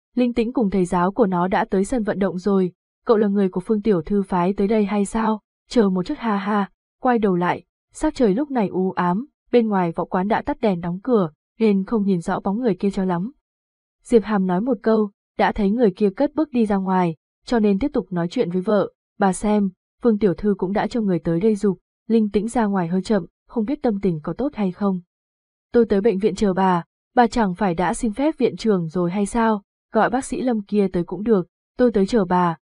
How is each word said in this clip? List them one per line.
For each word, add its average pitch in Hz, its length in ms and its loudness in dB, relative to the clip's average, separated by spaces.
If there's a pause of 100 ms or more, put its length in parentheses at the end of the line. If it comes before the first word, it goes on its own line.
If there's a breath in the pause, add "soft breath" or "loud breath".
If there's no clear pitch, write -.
(140)
Linh 240 200 0
Tĩnh 233 180 0
cùng 220 180 0
thầy 190 140 2
giáo 180 280 0
của 208 140 2
nó 180 220 0
đã 190 160 0
tới 196 200 0
sân 240 180 -2
vận 202 160 -4
động 185 200 -2
rồi, 190 340 0 (340)
cậu 233 100 4
là 208 120 2
người 196 200 0
của 185 120 -4
Phương 214 220 -2
tiểu 196 200 2
thư 202 200 -2
phái 185 300 0
tới 202 160 -2
đây 220 160 2
hay 202 200 -2
sao? 220 360 -2 (280)
Chờ 202 220 2
một 185 160 -2
chút 294 120 -6
ha 220 180 -2
ha." 202 340 -2 (300)
Quay 240 180 2
đầu 202 180 2
lại, 175 280 -2 (280)
sắc 311 220 -4
trời 214 200 2
lúc 285 160 -2
này 233 180 0
u 185 240 -2
ám, 180 340 -2 (260)
bên 233 160 4
ngoài 180 240 0
võ 170 120 -6
quán 190 240 -2
đã 226 140 0
tắt 285 180 -6
đèn 190 200 0
đóng 175 220 -6
cửa, 202 280 0 (280)
nên 202 260 2
không 208 200 -2
nhìn 190 160 0
rõ 180 200 -4
bóng 196 200 -4
người 226 140 0
kia 196 160 -2
cho 190 140 -4
lắm. 185 280 -4 (720)
Diệp 220 220 2
Hàm 202 220 0
nói 185 140 0
một 240 220 -2
câu, 220 280 2 (280)
đã 208 140 2
thấy 196 180 0
người 226 200 2
kia 202 200 0
cất 285 240 -2
bước 311 160 -2
đi 233 160 2
ra 202 100 0
ngoài, 185 400 0 (280)
cho 240 140 0
nên 208 200 2
tiếp 285 140 -2
tục 180 180 -2
nói 170 180 -2
chuyện 226 220 -2
với 185 120 -2
vợ, 202 300 0 (260)
"Bà 196 140 2
xem, 208 380 0 (320)
Phương 220 160 2
tiểu 202 160 2
thư 202 240 0
cũng 190 140 -4
đã 202 140 -2
cho 233 140 -4
người 190 180 0
tới 170 220 -2
đây 220 140 2
giục, 196 240 0 (300)
Linh 220 220 2
Tĩnh 208 180 -2
ra 233 180 0
ngoài 190 220 -2
hơi 185 140 0
chậm, 190 240 0 (220)
không 220 160 -4
biết 269 180 -4
tâm 214 180 0
tình 170 220 -2
có 170 100 -8
tốt 247 220 -4
hay 196 180 -2
không." 190 280 -2 (720)
"Tôi 233 140 4
tới 202 140 2
bệnh 196 180 2
viện 190 160 0
chờ 196 200 0
bà, 185 300 2 (300)
bà 240 120 6
chẳng 214 280 0
phải 185 200 0
đã 180 200 -2
xin 226 180 -4
phép 294 260 -2
viện 220 180 0
trưởng 185 320 0
rồi 175 220 -2
hay 202 160 -2
sao, 220 360 0 (300)
gọi 196 180 2
bác 262 140 -2
sĩ - 180 -6
Lâm 233 200 -2
kia 202 300 0
tới 175 120 -2
cũng 180 180 -8
được, 208 240 2 (300)
tôi 247 160 4
tới 196 140 2
chờ 208 180 2
bà, 180 320 2 (180)